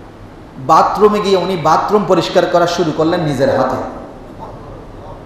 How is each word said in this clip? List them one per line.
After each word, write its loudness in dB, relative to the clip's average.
বাথরুমে 4
গিয়ে 2
উনি 0
বাথরুম 2
পরিষ্কার 2
করা 2
শুরু 0
করলেন 0
নিজের 0
হাতে। 0